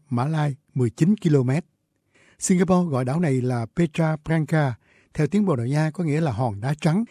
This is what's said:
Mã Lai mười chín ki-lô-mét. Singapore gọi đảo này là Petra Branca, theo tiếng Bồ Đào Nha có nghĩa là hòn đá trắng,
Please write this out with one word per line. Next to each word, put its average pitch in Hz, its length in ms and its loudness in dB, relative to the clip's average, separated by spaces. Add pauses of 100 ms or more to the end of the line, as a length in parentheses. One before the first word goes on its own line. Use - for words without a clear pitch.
Mã 123 160 -2
Lai 151 300 -2 (180)
mười 123 160 0
chín 175 260 2
ki-lô-mét. 143 500 0 (760)
Singapore 180 500 2
gọi 127 160 0
đảo 135 140 -2
này 135 220 0
là 120 240 -2 (100)
Petra 160 500 0
Branca, 156 480 0 (400)
theo 151 140 0
tiếng 202 180 0
Bồ 170 100 0
Đào 120 120 -4
Nha 151 260 0
có 185 100 -6
nghĩa 151 180 0
là 156 100 0
hòn 107 300 -4
đá 135 120 -4
trắng, 175 380 0